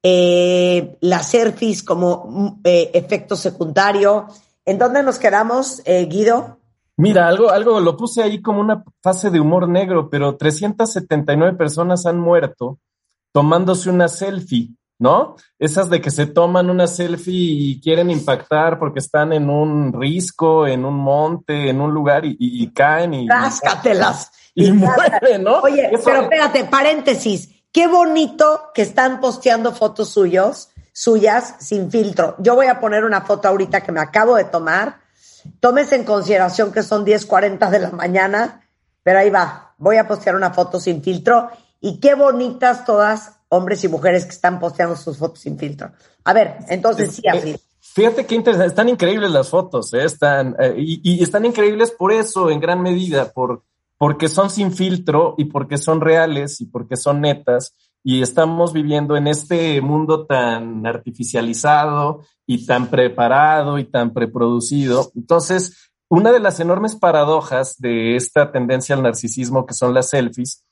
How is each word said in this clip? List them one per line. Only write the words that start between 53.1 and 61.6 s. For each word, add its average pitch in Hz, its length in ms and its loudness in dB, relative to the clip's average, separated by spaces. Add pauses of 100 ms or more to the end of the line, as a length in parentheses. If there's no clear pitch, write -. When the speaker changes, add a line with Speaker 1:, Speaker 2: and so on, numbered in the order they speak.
Speaker 2:
por, 123 320 -6 (340)
porque 147 300 0
son 190 220 0
sin 196 240 -4
filtro 180 640 0
y 147 80 -2
porque 143 320 -6
son 160 240 -2
reales 160 580 0
y - 60 -10
porque - 320 -10
son 143 240 -2
netas. 139 520 -2 (300)
Y 131 180 0
estamos 165 520 0
viviendo 147 440 -2
en 143 100 0
este 151 540 -2
mundo 156 440 -2
tan 117 600 -2
artificializado 135 1400 -2 (240)